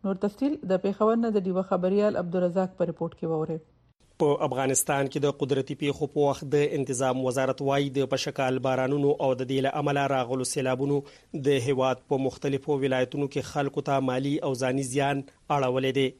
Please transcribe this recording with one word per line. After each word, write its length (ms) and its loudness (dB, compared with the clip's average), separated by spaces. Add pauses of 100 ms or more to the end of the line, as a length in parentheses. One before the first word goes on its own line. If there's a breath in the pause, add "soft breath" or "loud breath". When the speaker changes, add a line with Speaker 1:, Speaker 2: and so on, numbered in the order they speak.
Speaker 1:
نور 160 -2
تفصیل 280 0 (200)
د 120 0
پېښور 380 2
نه 140 0
د 100 0
ډیوه 240 0
خبریال 520 2
عبدالرزاق 540 0
په 140 0
رپورټ 260 -6
کې 160 -2
واورئ. 240 -2 (680)
Speaker 2:
په 120 4 (120)
افغانستان 640 0
کې 140 -2
د 160 2
قدرتي 400 -2
پیښو 320 -2
په 160 2
وخت 260 -4
د 140 4 (100)
انتظام 480 0
وزارت 440 0
وایي، 280 0
د 160 0
پشکال 540 -2
بارانونو 480 2
او 160 2
د 100 -2
دې 260 0
له 160 -2
امله 300 2
راغلو 380 -2
سیلابونو 480 0 (480 loud breath)
د 180 4
هیواد 460 0
په 160 0
مختلفو 580 -2
ولایتونو 460 0
کې 240 -6
خلکو 340 -2
ته 220 2
مالي 340 -2
او 160 -2
ځاني 320 -2
زیان 320 0
اړولی 760 0
دی. 80 2 (100)